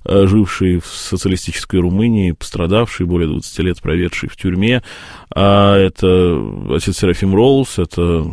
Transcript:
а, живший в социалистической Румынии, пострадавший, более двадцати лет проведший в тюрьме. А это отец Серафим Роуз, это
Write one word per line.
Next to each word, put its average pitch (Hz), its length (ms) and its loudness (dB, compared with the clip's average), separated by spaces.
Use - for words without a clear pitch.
а, 98 220 4
живший 95 500 2
в 82 80 -6
социалистической - 960 -4
Румынии, 95 540 0
пострадавший, 92 720 -2
более 85 200 0
двадцати - 360 -6
лет 90 180 -2
проведший 87 480 -4
в - 80 -16
тюрьме. 101 460 0
А 101 420 4
это 92 640 2
отец 87 300 -2
Серафим 95 340 0
Роуз, 131 460 2
это 85 540 -2